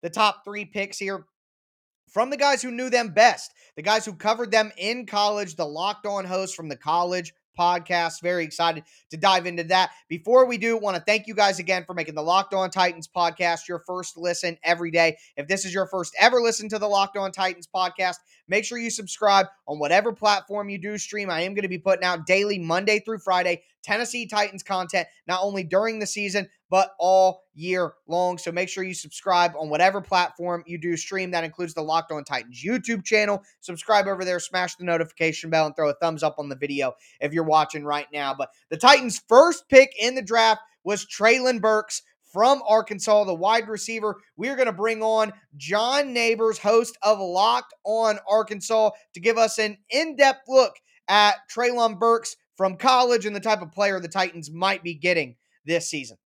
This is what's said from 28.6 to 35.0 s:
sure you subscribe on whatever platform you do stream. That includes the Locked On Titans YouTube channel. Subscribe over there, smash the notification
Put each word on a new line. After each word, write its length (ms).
sure 160
you 100
subscribe 640
on 120
whatever 320
platform 680
you 100
do 200
stream. 340
That 140
includes 280
the 80
Locked 300
On 120
Titans 400
YouTube 420
channel. 360
Subscribe 460
over 180
there, 140
smash 360
the 80
notification 680